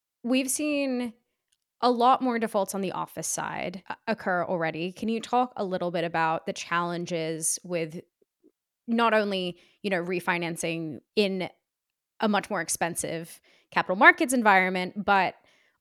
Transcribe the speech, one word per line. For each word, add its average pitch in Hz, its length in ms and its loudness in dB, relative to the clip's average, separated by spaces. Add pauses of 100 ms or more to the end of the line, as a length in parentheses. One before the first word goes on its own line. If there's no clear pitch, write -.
(220)
we've 262 280 0
seen 277 640 -2 (680)
a 247 120 4
lot 247 280 4
more 240 200 0
defaults 214 340 -2
on 196 60 -4
the 190 100 -2
office 160 380 -8
side, 165 600 -6
uh, - 60 -8 (140)
occur 185 360 -2
already. 160 460 -4
Can 214 180 -6
you 226 120 -2
talk 247 360 0
a 208 80 -4
little 180 280 -4
bit 170 100 -2
about 165 440 0
the 196 60 -6
challenges 170 1080 -4
with 165 380 -6 (880)
not 226 260 2
only, 190 440 0 (240)
you 208 80 -2
know, 175 120 0
refinancing 170 960 -4 (160)
in 190 340 0 (720)
a 226 100 0
much 202 220 0
more 190 100 -2
expensive 165 800 -6 (320)
capital 180 240 0
markets 302 380 8
environment, 190 720 4
but 190 300 4 (460)